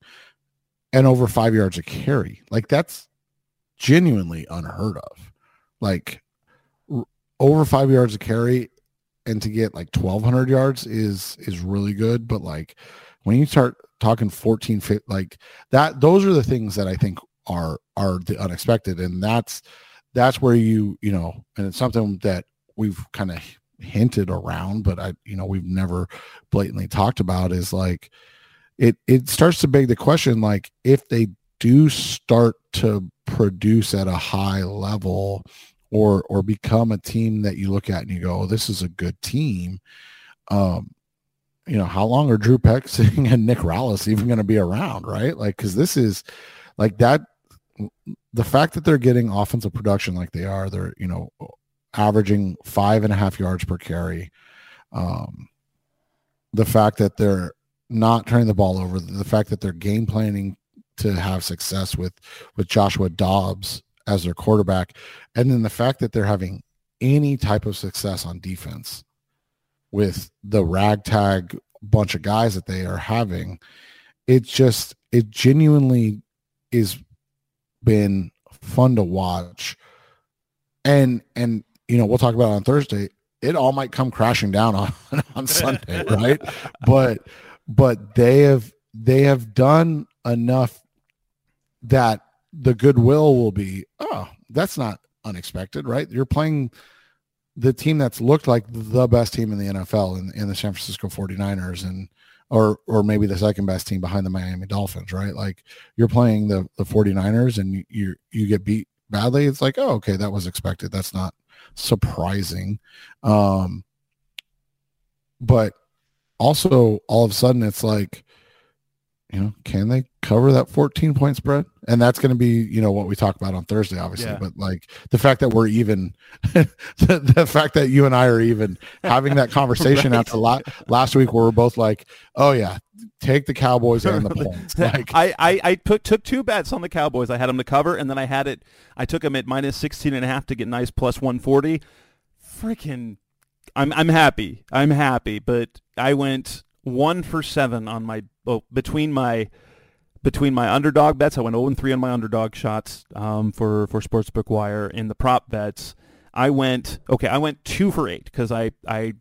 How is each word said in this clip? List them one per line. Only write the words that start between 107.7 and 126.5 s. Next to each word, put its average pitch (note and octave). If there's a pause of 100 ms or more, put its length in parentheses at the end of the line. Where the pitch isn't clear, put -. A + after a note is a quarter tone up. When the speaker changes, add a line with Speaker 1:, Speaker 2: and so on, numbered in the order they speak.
Speaker 1:
you, F#2+
you, G2 (160)
you G#2+
get G2+
beat G#2 (220)
badly. B2
It's C3+
like, C3+
"Oh, C4
okay, G2+
that G2
was F#2+
expected. F#2
That's F#2+
not F#2 (420)
surprising." F#2+ (420)
Um, F#2+ (1600)
but A2+ (640)
also B2
all A#2
of G#2
a -
sudden B2
it's G#2
like, G#2+ (1080)
you G2
know, G#2 (100)
can G2+
they B2+ (160)
cover B2
that B2+
fourteen D3
point C#3
spread? C#3+ (220)
And A#2
that's B2
gonna B2+
be, A#2+
you A2+
know, G#2
what G2+
we F#2+
talk G2
about F#2+
on F2+
Thursday, F#2+
obviously. F#2+
Speaker 2:
Yeah. G2+
Speaker 1:
But, F#2+
like, F#2 (220)
the A2+
fact C3+
that C3
we're A2+
even, G#2 (140)
<laughs> - (120)